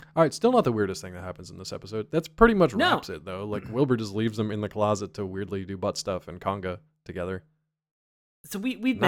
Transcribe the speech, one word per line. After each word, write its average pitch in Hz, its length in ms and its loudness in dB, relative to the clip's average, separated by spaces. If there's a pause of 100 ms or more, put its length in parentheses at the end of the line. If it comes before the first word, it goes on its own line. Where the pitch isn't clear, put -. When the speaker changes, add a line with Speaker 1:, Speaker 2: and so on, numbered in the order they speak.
(160)
Speaker 1:
All 160 60 8
right, 156 100 6
still 240 200 2
not 240 120 6
the 123 80 4
weirdest 101 300 0
thing 92 120 -12
that 90 80 -12
happens 92 280 -12
in 92 80 -16
this 92 140 -12
episode. 104 380 -8
That's 160 180 0
pretty 226 260 6
much 170 200 4
Speaker 2:
No. 330 180 4
Speaker 1:
wraps 156 180 -2
it, 80 160 -12
though. 95 200 -8
Like, 104 180 -6
<clears throat> - 60 -12
Wilbur 127 260 4
just 107 180 -6
leaves 110 240 0
them 107 120 0
in 104 120 -2
the 104 80 -2
closet 104 440 0
to 101 120 -6
weirdly 95 400 -6
do 98 100 -6
butt 92 220 -2
stuff 92 300 -4
and 87 120 -14
conga 92 380 -4 (260)
together. 90 380 -6 (1040)
Speaker 2:
So - 120 -10
we, 247 180 -4
we've 247 200 0
Speaker 1:
Not 202 120 -4